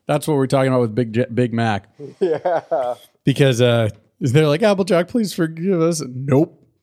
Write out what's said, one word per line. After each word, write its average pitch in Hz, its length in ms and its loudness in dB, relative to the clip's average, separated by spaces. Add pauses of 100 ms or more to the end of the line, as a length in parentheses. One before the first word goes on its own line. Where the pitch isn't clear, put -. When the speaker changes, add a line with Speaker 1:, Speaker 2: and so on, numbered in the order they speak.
Speaker 1:
That's 147 220 -2
what 156 80 0
we're 135 120 0
talking 135 200 2
about 131 140 2
with 110 120 -2
Big 113 180 -2
J-, 120 200 0
Big 117 220 0
Mac. 113 340 -2 (160)
Speaker 2:
<laughs> 151 160 -20
Yeah. 160 720 -2 (300)
Speaker 1:
Because, 135 380 2
uh, 117 260 2 (320)
they're 147 280 2
like, 151 140 0
"Applejack, 185 460 0
please 220 240 -4
forgive 165 480 -2
us." 160 260 0
Nope. 131 540 0 (220)